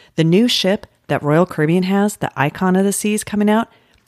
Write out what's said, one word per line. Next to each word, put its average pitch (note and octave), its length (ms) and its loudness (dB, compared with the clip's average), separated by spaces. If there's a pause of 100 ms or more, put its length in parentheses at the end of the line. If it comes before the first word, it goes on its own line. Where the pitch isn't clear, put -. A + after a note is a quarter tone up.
(140)
the E3 80 0
new F3 240 4
ship G#3 400 -2 (220)
that D3 140 -2
Royal D3+ 240 2
Caribbean E3 360 0
has, G3+ 340 0
the - 200 -6
Icon F3+ 400 0
of F#3+ 80 2
the G3+ 80 0
Seas G#3+ 320 -4
coming G#3 260 0
out, A3 160 0 (420)